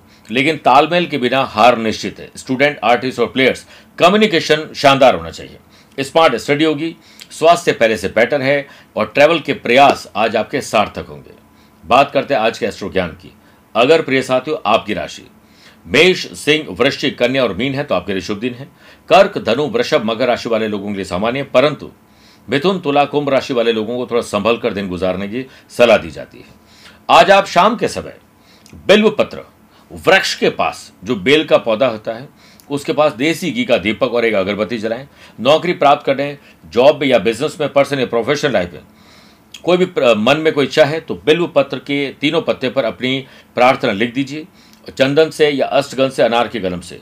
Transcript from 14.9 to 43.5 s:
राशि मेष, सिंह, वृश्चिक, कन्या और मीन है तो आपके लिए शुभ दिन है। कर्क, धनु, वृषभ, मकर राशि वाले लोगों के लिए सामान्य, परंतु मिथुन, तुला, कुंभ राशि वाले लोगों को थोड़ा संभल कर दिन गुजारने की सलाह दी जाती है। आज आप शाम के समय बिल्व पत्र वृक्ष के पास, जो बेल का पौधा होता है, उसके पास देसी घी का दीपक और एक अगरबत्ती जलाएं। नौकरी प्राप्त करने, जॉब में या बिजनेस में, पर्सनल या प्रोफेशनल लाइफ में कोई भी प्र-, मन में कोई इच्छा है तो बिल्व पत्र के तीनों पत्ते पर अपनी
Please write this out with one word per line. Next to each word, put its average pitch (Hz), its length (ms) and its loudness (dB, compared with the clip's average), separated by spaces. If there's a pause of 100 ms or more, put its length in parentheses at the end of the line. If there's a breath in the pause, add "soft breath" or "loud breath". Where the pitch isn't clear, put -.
राशि - 340 -12 (600 soft breath)
मेष, 160 460 2
सिंह, 151 360 -2
वृश्चिक, 123 500 -2
कन्या 127 240 0
और 104 100 0
मीन 131 220 -6
है 143 80 -4
तो 110 120 -4
आपके 90 160 -4
लिए 95 100 -4
शुभ 98 180 -8
दिन 120 140 -6
है। 127 140 -18 (420 soft breath)
कर्क, 190 280 4
धनु, 113 260 -2
वृषभ, 123 420 -2
मकर 113 220 -4
राशि 117 220 -2
वाले 110 180 -2
लोगों 104 220 -8
के 101 60 -8
लिए 95 100 -6
सामान्य, 113 380 -4
परंतु 135 480 0 (560 soft breath)
मिथुन, 175 320 0
तुला, 143 260 0
कुंभ 143 240 -2
राशि 131 240 0
वाले 117 180 0
लोगों 110 260 -4
को - 80 -6
थोड़ा 117 160 -2
संभल 110 360 -2
कर 110 160 -4
दिन 98 140 -6
गुजारने 92 400 -4
की 123 180 -10 (240 loud breath)
सलाह 113 280 4
दी 85 140 -6
जाती 67 260 -18
है। - 80 -20 (640 soft breath)
आज 170 220 8
आप 196 140 4
शाम 202 300 2
के 156 120 -4
समय 73 300 -10 (720 soft breath)
बिल्व 214 220 6
पत्र 104 320 -4 (500 soft breath)
वृक्ष 151 440 0
के 190 140 0
पास, - 420 -6 (120)
जो 113 120 -4
बेल 135 280 2
का 151 140 2
पौधा 117 300 0
होता 113 260 -6
है, 123 160 -16 (400 soft breath)
उसके 143 240 -4
पास 143 200 2
देसी 147 380 -4
घी 120 140 -4
का 117 120 2
दीपक 107 360 -2
और 117 120 0
एक 110 80 0
अगरबत्ती 101 440 -2
जलाएं। 113 300 -6 (320 soft breath)
नौकरी 156 340 2
प्राप्त 143 320 2
करने, 143 320 -2 (280 soft breath)
जॉब 131 360 2
में 147 60 -2
या 123 120 4
बिजनेस 113 400 -4
में, 143 140 -4
पर्सनल 139 260 0
या 123 60 -2
प्रोफेशनल 123 460 -2
लाइफ 87 220 -2
में 65 80 -18 (840 soft breath)
कोई 180 140 2
भी 180 80 2
प्र-, 135 320 2
मन 123 200 2
में 160 160 0
कोई 135 120 0
इच्छा 151 200 2
है 156 140 -4
तो 113 160 -10 (100)
बिल्व 170 220 2
पत्र 139 300 0
के 143 320 -4 (120)
तीनों 151 200 0
पत्ते 127 280 -2
पर 120 160 -2
अपनी 127 400 -6 (300 loud breath)